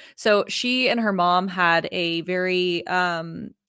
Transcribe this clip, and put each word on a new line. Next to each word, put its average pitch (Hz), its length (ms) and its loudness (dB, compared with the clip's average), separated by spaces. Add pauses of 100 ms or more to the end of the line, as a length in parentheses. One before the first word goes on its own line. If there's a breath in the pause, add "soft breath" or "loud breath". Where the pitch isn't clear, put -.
(160 loud breath)
So 208 320 2
she 254 400 0
and 233 120 0
her 214 120 2
mom 180 360 2
had 170 440 2
a 170 300 -2
very, 180 640 0
um, 170 640 -4 (180)